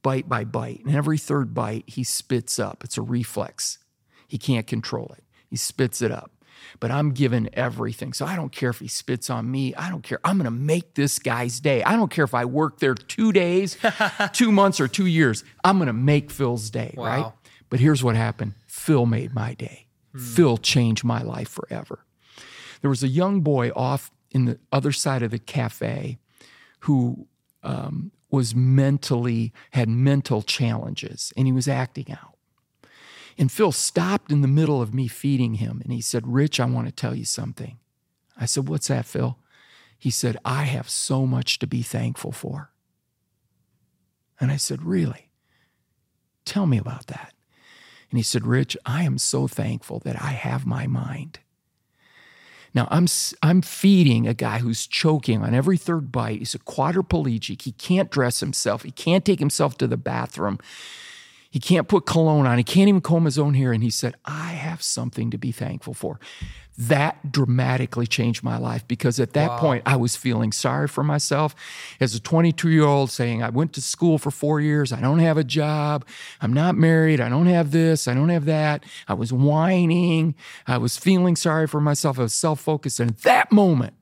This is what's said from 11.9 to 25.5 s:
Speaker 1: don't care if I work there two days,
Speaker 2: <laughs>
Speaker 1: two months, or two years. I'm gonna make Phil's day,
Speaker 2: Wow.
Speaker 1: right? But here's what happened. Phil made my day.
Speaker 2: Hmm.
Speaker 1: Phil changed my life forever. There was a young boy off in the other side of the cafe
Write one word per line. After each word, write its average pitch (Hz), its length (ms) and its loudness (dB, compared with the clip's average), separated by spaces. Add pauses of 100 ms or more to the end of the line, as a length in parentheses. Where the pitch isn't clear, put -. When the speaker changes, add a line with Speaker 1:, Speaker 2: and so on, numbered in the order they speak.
Speaker 1:
don't 220 140 2
care 160 140 0
if 127 100 0
I 120 120 0
work 143 340 -2
there 131 160 2
two - 380 -2
days, 180 440 2 (280)
Speaker 2:
<laughs> - 280 -2
Speaker 1:
two 233 180 4
months, 196 280 4
or 135 80 2
two 190 180 0
years. 160 380 4 (200)
I'm 190 160 6
gonna 131 140 0
make 143 380 2
Phil's 120 380 -2
day, 117 280 -6
Speaker 2:
Wow. 120 80 -8
Speaker 1:
right? 117 260 -2 (380)
But 123 120 0
here's 139 220 4
what 117 120 2
happened. 110 380 -2 (140)
Phil 135 380 2
made 117 280 -2
my 120 220 -4
day. - 320 -16 (260)
Speaker 2:
Hmm. 131 60 -16
Speaker 1:
Phil 123 380 4
changed 117 460 0
my 120 180 -2
life 117 280 -10
forever. - 560 -12 (760)
There 139 80 0
was 131 140 0
a 135 60 0
young 185 320 2
boy 131 340 2
off 131 360 -2 (200)
in 127 140 0
the 117 140 -4 (120)
other 139 200 0
side 135 320 -2
of 113 80 -4
the 117 80 -6
cafe 117 800 -6 (640)